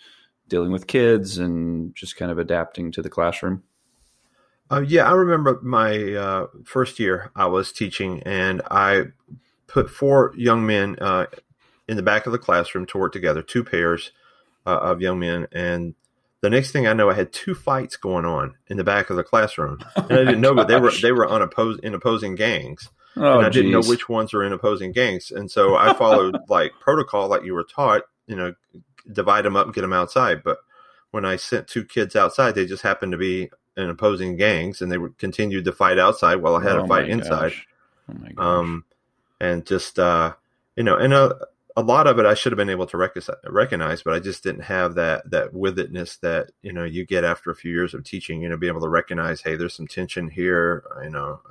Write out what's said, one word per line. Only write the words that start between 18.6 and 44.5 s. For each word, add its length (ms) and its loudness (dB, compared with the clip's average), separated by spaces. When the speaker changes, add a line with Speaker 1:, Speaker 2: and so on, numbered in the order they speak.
Speaker 2:
in 100 -10
the 80 -2
back 260 2
of 60 -4
the 60 0
classroom. 560 0
And 180 -2
I 120 6
didn't 160 4
know, 100 6
Speaker 1:
<laughs> 20 8
Oh 20 2
my 80 6
Speaker 2:
but 60 0
they 120 6
were, 100 6
Speaker 1:
gosh. 120 -2
Speaker 2:
they 100 6
were 140 4
unoppos-, 540 0
in 140 -8
opposing 400 -2
gangs. 540 -4
Speaker 1:
Oh, 220 6
Speaker 2:
And 80 6
I 40 2
didn't 200 4
know 100 4
Speaker 1:
geez. 80 2
Speaker 2:
which 200 0
ones 240 -2
were 120 0
in 80 -4
opposing 400 -2
gangs. 380 -2
And 200 -8
so 260 4
I 180 6
followed, 480 4
Speaker 1:
<laughs> 60 -10
Speaker 2:
like, 320 2
protocol, 480 0
like 160 -2
you 100 -8
were 100 -4
taught, 380 0
you 80 -10
know, 200 -6
divide 360 0
'em 100 0
up 100 4
and 80 -10
get 100 -2
'em 80 -4
outside. 500 0
But 160 -2
when 120 -4
I 120 -2
sent 320 -6
two 160 -6
kids 320 -4
outside, 400 2
they 100 0
just 160 -8
happened 300 -4
to 60 -4
be 320 -4
in 140 -4
opposing 460 0
gangs, 440 0
and 100 -4
they 80 -2
were, 120 -6
continued 560 -4
to 60 0
fight 260 2
outside 380 4
while 200 2
I 60 0
had 140 2
Speaker 1:
Oh 80 0
Speaker 2:
a 40 -4
fight 180 2
Speaker 1:
my 60 -4
Speaker 2:
inside. 400 -2
Speaker 1:
gosh. 140 -16
Oh 100 -16
my 120 -18
gosh. 120 -6
Speaker 2:
Um, 400 0
and 260 -2
just, 320 -4
uh, 360 2
you 60 -2
know, 140 4
and 160 2
a, 240 4
a 60 2
lot 240 4
of 120 4
it 60 6
I 80 6
should 200 0
have 40 -4
been 140 0
able 160 -2
to 100 -8
rec-, 200 -2
recognize, 560 -2
but 120 -2
I 40 0
just 240 -8
didn't 200 -6